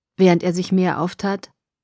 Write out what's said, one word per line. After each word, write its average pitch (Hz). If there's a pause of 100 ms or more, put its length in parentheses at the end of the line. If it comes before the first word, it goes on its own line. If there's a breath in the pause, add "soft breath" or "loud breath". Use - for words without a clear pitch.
(160)
während 180
er 180
sich 180
mehr 185
auftat. 196 (320)